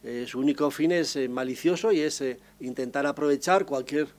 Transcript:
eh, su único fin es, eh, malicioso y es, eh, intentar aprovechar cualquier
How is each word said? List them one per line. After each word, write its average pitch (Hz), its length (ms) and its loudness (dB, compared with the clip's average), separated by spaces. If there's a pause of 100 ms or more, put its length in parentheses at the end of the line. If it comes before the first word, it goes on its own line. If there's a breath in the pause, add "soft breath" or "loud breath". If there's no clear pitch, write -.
eh, 120 240 -6
su 123 100 -8
único 143 320 2
fin 156 220 0
es, 170 240 0
eh, 131 140 0
malicioso 131 640 0
y 165 80 4
es, 151 180 -2
eh, 131 180 -4 (220 soft breath)
intentar 127 480 -4
aprovechar 147 580 2
cualquier 139 540 -2